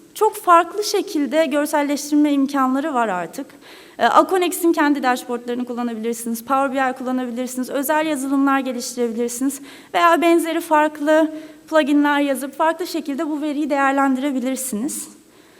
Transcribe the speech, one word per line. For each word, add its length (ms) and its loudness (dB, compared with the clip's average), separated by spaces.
çok 220 0
farklı 480 2
şekilde 640 0
görselleştirme 880 0
imkanları 600 0
var 140 2
artık. 380 -6
E, 60 4
Akonex'in 680 4
kendi 300 2
dashboardlarını 600 -2
kullanabilirsiniz, 760 -4
Power 300 0
B 180 0
I 20 -4
kullanabilirsiniz, 760 -6
özel 360 0
yazılımlar 540 0
geliştirebilirsiniz 1000 -4
veya 280 4
benzeri 400 2
farklı 680 2
pluginler 500 2
yazıp 380 -2
farklı 300 0
şekilde 420 -4
bu 120 -6
veriyi 280 -4
değerlendirebilirsiniz. 1400 -2